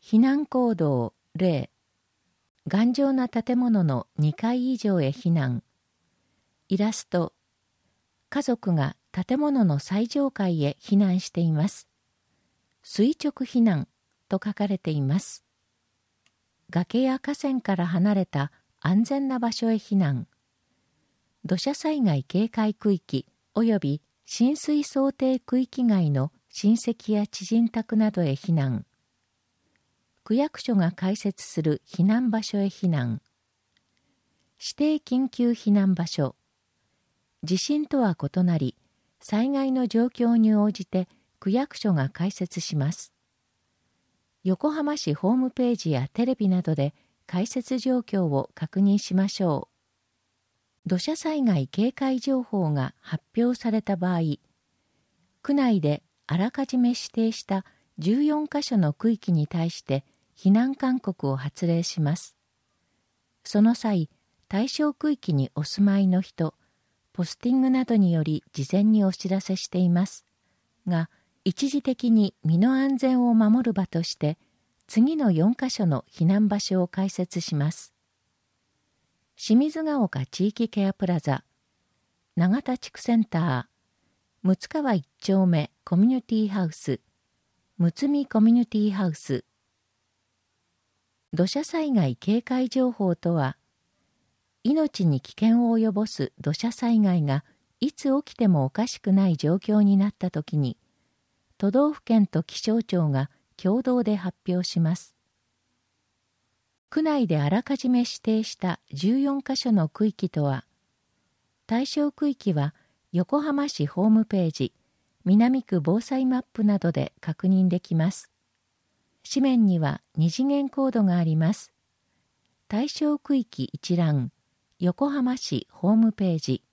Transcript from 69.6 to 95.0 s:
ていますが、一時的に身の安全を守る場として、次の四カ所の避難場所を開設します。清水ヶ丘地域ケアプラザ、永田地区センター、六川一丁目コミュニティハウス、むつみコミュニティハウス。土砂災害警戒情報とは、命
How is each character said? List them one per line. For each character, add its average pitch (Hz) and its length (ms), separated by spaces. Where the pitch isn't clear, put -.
て - 100
い 180 120
ま 175 180
す - 180
が、 165 240
一 262 260
時 285 120
的 247 300
に 214 320
身 165 160
の 254 160
安 269 220
全 254 280
を 240 80
守 220 320
る 226 80
場 180 140
と 165 160
し - 120
て、 151 220
次 269 280
の 269 160
四 180 240
カ 262 140
所 214 160
の 151 260
避 - 140
難 202 220
場 202 120
所 185 240
を 175 40
開 190 220
設 180 320
し - 140
ま 147 160
す。 - 220
清 - 220
水 302 260
ヶ 294 160
丘 139 280
地 196 220
域 226 200
ケ 202 160
ア 190 80
プ 190 140
ラ 175 120
ザ、 135 240
永 180 260
田 254 160
地 - 140
区 - 100
セ 233 140
ン 226 80
タ 160 440
ー、 185 40
六 185 200
川 294 260
一 165 140
丁 190 280
目 160 240
コ 175 140
ミ 190 60
ュ - 40
ニ 254 140
テ - 140
ィ 214 140
ハ 190 160
ウ 156 60
ス、 - 280
む 170 140
つ - 160
み 285 200
コ 220 120
ミ 220 120
ュ 233 40
ニ 240 120
テ - 100
ィ 208 140
ハ 190 160
ウ 160 80
ス。 - 280
土 175 140
砂 285 160
災 311 280
害 156 240
警 220 280
戒 254 260
情 254 220
報 190 240
と 170 180
は、 143 240
命 285 440